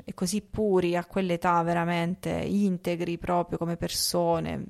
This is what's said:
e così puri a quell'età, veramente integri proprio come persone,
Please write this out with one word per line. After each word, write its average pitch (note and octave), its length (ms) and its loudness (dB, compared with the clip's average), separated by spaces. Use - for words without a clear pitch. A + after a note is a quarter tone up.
e - 100 -12
così F#3+ 280 -2
puri F#3 540 2
a F3 80 0
quell'età, F3 580 2
veramente E3+ 680 0
integri F3 880 0
proprio F3 400 0
come E3+ 180 -2
persone, E3+ 920 0